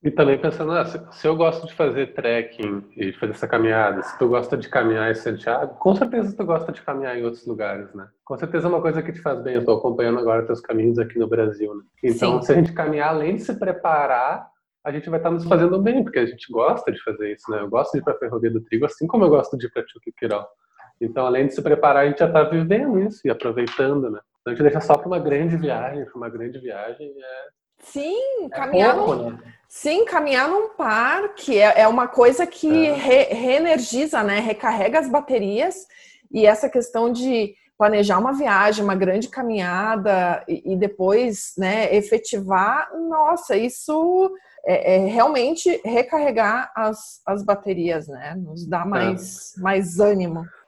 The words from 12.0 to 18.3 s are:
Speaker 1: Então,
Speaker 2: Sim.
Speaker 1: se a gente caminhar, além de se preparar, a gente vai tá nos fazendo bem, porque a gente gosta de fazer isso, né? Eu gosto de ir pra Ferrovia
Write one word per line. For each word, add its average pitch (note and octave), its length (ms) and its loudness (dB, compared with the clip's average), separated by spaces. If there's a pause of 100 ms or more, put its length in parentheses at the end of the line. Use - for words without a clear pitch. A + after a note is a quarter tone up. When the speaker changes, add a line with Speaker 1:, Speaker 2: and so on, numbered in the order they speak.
Speaker 1:
Então, B2 380 2
Speaker 2:
Sim. - 60 -10
Speaker 1:
se - 40 4
a - 40 8
gente E3+ 180 2
caminhar, D3+ 360 -2
além D#3+ 260 -2
de - 80 -8
se A#3+ 140 -6
preparar, D3+ 920 0 (340)
a D3 80 -6
gente D3+ 180 -8
vai D#3+ 120 -2
tá E3+ 100 0
nos E3+ 140 -2
fazendo F3 360 4
bem, A#3 220 2
porque - 160 -2
a A#2+ 60 2
gente - 260 -10
gosta A#2+ 400 0
de - 120 -8
fazer G#2 300 -6
isso, - 160 -14
né? G#2+ 120 -4
Eu G2+ 80 -8
gosto A#2 240 -2
de C#3+ 60 -2
ir C3 40 -8
pra C3+ 140 -2
Ferrovia A#2 340 -4